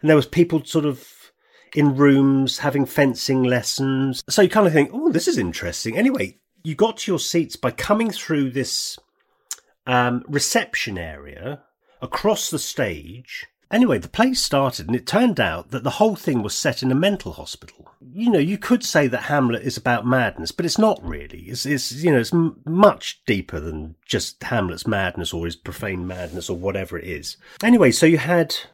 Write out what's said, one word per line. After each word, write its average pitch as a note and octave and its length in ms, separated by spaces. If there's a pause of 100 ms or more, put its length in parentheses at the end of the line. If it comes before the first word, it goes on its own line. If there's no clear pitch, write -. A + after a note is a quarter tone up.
and D3+ 80
there D#3 80
was C3 100
people E3 360
sort D3+ 220
of C3+ 240 (640)
in C#3+ 200
rooms C#3 640
having C#3 260
fencing C3+ 560
lessons. C3 880
So G#3+ 140
you F#3 60
kind G#3 180
of D#3 60
think, D3 200
"Oh, D4 180
this - 160
is E4 120
interesting." F#2 580
Anyway, A2 400 (260)
you D#3 120
got G#3+ 220
to - 140
your E3 80
seats - 360
by B2 160
coming G#3+ 400
through C#3+ 400
this, - 480 (880)
um, B2 400
reception C#3+ 720
area D2+ 640 (380)
across - 500
the D#3 80
stage. F#2+ 880 (240)
Anyway, G#3+ 260
the - 100
play B3+ 280
started, C3+ 500
and A2+ 100
it A#2+ 120
turned A3+ 320
out D#3+ 320
that B2 120
the C#3+ 140
whole G#3+ 180
thing B2 280
was G2+ 100
set - 300
in C3 80
a C3 40
mental F#3 380
hospital. - 560 (240)
You A3+ 160
know, G3+ 80
you F3 220
could B3 240
say D3 240
that A#2+ 160
Hamlet B2+ 400
is B2+ 140
about A#2+ 280
madness, A#2+ 460
but - 140
it's D#3+ 120
not G#3+ 260
really. D2+ 440
It's, A#2+ 180
it's, C#3 260
you D#3 200
know, C3 80
it's A2+ 140
m-, E3 340
much - 580
deeper F#2+ 340
than D#2 360 (100)
just - 380
Hamlet's F#2+ 420
madness F#2+ 480
or E2+ 120
his E2 100
profane F#2 500
madness F2+ 460
or F2+ 60
whatever F#2+ 420
it D#2 60
is. D#2 320 (260)
Anyway, G#3+ 260
so E3 160
you D#3+ 140
had E3 340 (200)